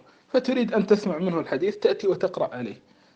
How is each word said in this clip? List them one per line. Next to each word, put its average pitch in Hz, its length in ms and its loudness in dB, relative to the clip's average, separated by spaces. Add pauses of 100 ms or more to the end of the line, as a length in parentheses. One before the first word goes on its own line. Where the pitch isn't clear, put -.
(320)
فتريد 247 420 0
أن 202 120 2
تسمع 202 320 2
منه 170 220 -2
الحديث، 160 360 -2
تأتي 202 320 0
وتقرأ 170 460 -2
عليه. 117 220 -10 (400)